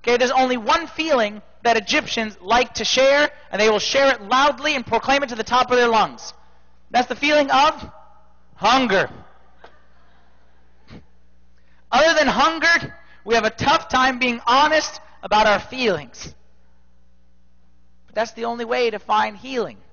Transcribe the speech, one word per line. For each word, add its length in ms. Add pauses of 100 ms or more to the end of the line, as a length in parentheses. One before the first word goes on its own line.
Okay, 160
there's 120
only 280
one 280
feeling 540 (220)
that 140
Egyptians 640
like 340
to 100
share, 460 (200)
and 100
they 80
will 100
share 340
it 100
loudly 520
and 120
proclaim 360
it 60
to 60
the 100
top 260
of 60
their 120
lungs. 440 (580)
That's 180
the 80
feeling 340
of 420 (640)
hunger. 540 (2750)
Other 220
than 140
hunger, 680 (280)
we 100
have 100
a 60
tough 380
time 300
being 280
honest 540 (220)
about 240
our 120
feelings. 760 (1700)
But 80
that's 180
the 140
only 180
way 260
to 80
find 380
healing. 420 (140)